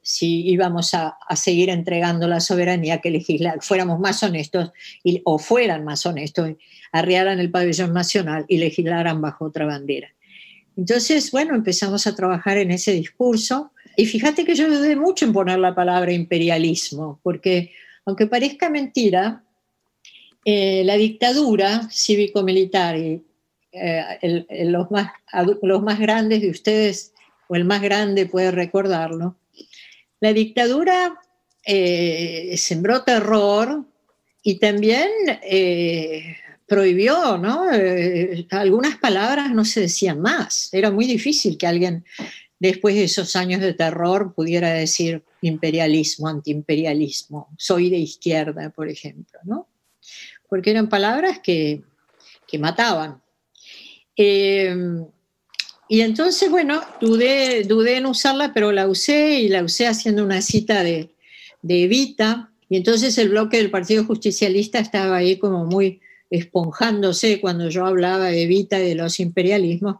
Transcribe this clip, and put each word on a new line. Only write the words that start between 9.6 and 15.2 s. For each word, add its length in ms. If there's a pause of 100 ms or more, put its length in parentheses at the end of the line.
bandera. 440 (640)
Entonces, 560
bueno, 240
empezamos 500
a 80
trabajar 460
en 100
ese 220
discurso, 800 (240)
y 100
fíjate 400
que 80
yo 160
dudé 260
mucho 300